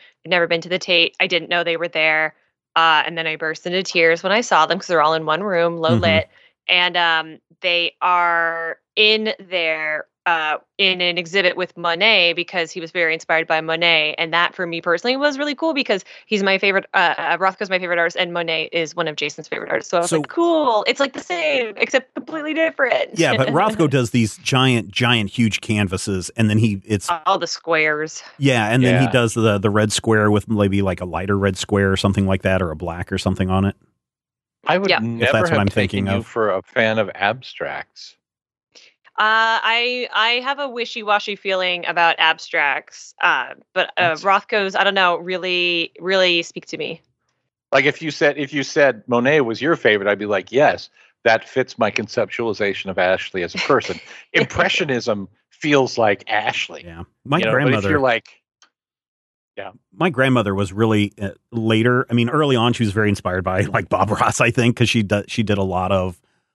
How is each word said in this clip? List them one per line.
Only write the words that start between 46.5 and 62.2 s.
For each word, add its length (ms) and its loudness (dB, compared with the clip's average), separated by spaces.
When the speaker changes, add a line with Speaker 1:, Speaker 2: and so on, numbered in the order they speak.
Speaker 1:
to 100 -10
me. 240 -10
Speaker 3:
Like, 140 4
if 160 0
you 80 -6
said, 300 2
if 120 -6
you 120 -2
said 440 2
Monet 340 2
was 200 -4
your 140 2
favorite, 340 2
I'd 80 2
be 80 -6
like, 260 -2
"Yes, 380 2
that 240 2
fits 300 -2
my 140 0
conceptualization 960 -4
of 80 -6
Ashley 460 0
as 100 -8
a 60 -6
person." 400 0
Speaker 1:
<laughs> 160 -12
Speaker 3:
Impressionism 920 0
feels 480 2
like 280 2
Ashley. 580 -4
Speaker 2:
Yeah. 180 -16
My 140 0
Speaker 3:
You 80 0
know, 60 0
but 60 2
if 60 2
Speaker 2:
grandmother 280 0
Speaker 3:
you're 80 2
like, 300 0
yeah. 140 -14
Speaker 2:
My 140 -2
grandmother 460 2
was 160 -2
really, 500 2
uh, 100 -6
later, 580 2
I 40 -2
mean, 160 2